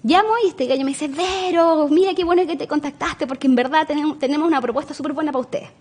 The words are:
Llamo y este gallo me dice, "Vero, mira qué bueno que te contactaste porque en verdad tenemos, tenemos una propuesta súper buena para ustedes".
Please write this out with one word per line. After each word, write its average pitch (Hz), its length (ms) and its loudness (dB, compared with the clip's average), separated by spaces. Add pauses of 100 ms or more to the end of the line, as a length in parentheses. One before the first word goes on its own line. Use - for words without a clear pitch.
Llamo 370 260 2 (160)
y 370 40 2
este 254 180 -2
gallo 262 180 0
me 269 60 0
dice, 294 180 -4
"Vero, 339 800 0
mira 359 260 4
qué 359 100 -2
bueno 349 220 2
que 311 100 -4
te - 100 -6
contactaste 294 600 -4
porque 262 200 -4
en 262 80 6
verdad 269 320 2
tenemos, 302 320 -2
tenemos 294 280 0
una 302 140 2
propuesta 240 320 -4
súper 277 220 -6
buena 302 180 -2
para 262 80 -2
ustedes". - 280 -8 (120)